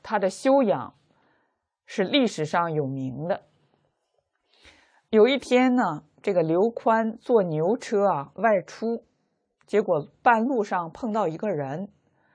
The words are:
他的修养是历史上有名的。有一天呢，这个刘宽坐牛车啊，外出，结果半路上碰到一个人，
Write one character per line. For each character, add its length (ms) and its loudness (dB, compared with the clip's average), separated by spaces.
他 160 -4
的 100 0
修 320 2
养 320 -2
是 160 -4
历 240 2
史 180 -4
上 280 -2
有 120 -2
名 420 -8
的。 180 -6
有 180 6
一 80 2
天 380 2
呢， 300 -2
这 100 -2
个 120 2
刘 260 2
宽 480 0
坐 240 2
牛 340 0
车 300 -2
啊， 300 -2
外 260 0
出， 420 -8
结 160 0
果 260 -2
半 220 4
路 200 0
上 280 -6
碰 200 -8
到 160 -2
一 80 -4
个 140 -6
人， 420 -6